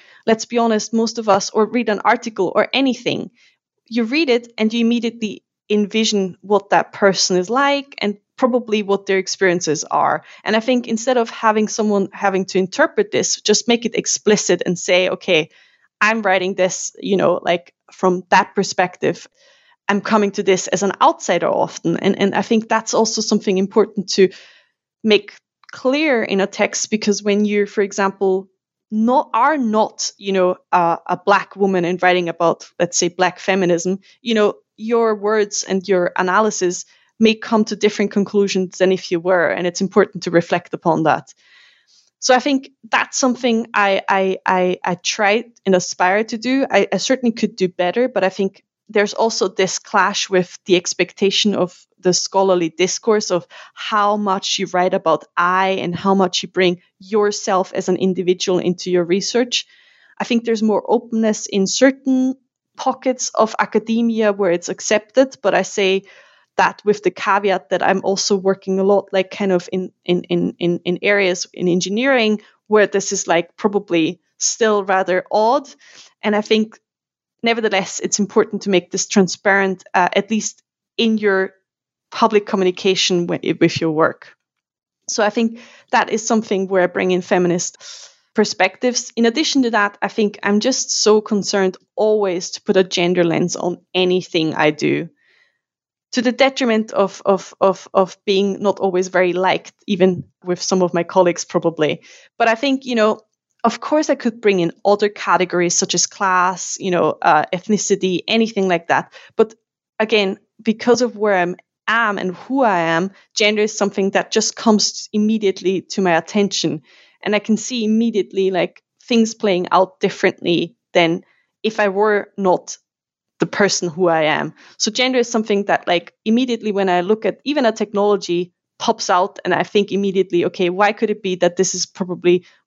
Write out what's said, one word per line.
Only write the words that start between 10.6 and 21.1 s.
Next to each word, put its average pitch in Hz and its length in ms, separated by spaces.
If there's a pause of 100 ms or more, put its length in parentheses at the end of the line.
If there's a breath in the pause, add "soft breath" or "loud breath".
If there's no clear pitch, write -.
instead 233 300
of 233 120
having 214 400
someone 202 420
having 190 360
to 190 120
interpret 208 520
this, - 300
just - 260
make 233 180
it - 100
explicit - 720
and 175 120
say, 180 320
"Okay, 165 400 (520 soft breath)
I'm 220 200
writing 190 320
this, 185 460
you 196 180
know, 160 240
like, 175 320 (180)
from 185 380
that 196 260
perspective. 180 720 (600 soft breath)
I'm 202 140
coming 208 300
to 202 120
this 185 240
as - 160
an 196 80 (100)
outsider 208 460